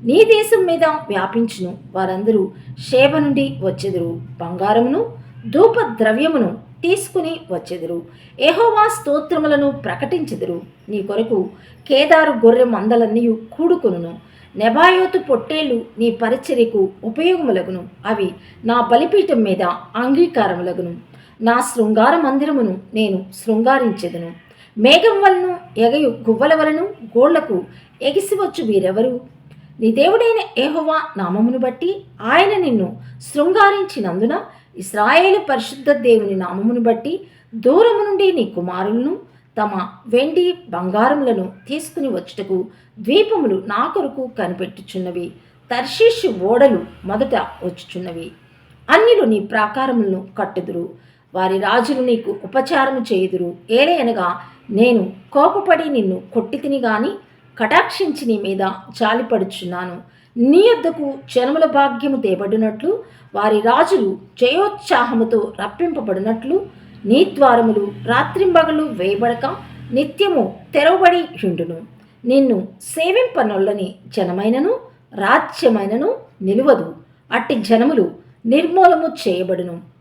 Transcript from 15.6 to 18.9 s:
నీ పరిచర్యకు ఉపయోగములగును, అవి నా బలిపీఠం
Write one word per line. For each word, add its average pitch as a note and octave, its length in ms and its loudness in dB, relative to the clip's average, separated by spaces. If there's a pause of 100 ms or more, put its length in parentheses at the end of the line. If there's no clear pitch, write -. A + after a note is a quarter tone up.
నీ A#3 140 2
పరిచర్యకు A#3 680 0 (220)
ఉపయోగములగును, A3+ 800 -2 (240)
అవి G3+ 220 -2 (360)
నా A#3 180 0
బలిపీఠం C4 600 2